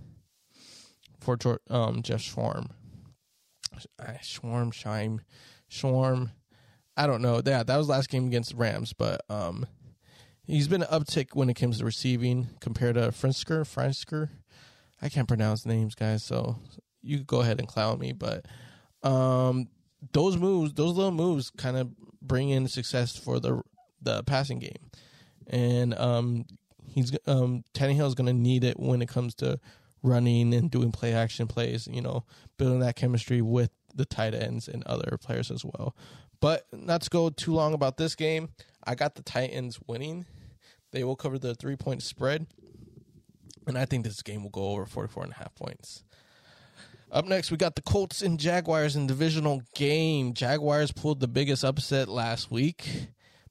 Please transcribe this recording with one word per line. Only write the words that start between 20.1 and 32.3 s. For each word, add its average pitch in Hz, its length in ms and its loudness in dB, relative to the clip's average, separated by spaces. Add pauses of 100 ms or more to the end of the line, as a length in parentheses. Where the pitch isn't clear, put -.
those 175 240 4
moves, 170 360 2
those 160 220 2
little 196 160 2
moves, 160 380 2
kinda 127 400 -4 (320)
bring 135 280 2
in 131 200 2
success 123 480 -2
for 127 220 -2
the, 120 220 0 (400)
the 110 220 -2
passing 135 360 0
game, - 300 -12 (580)
and, 123 480 2
um, 120 500 0 (400)
he's, 127 320 0 (100)
um, 127 460 2
Tannehill 139 340 2
is 131 80 0
gonna 123 180 2
need 123 300 4
it 127 160 0
when 127 220 2
it 117 80 -2
comes 123 260 -2
to 131 240 -2 (420)
running 120 520 6
and 120 180 4
doing 120 220 2
play 117 200 -2
action 113 320 0
plays, 117 400 -2
you 123 160 -6
know, 127 220 -4 (340)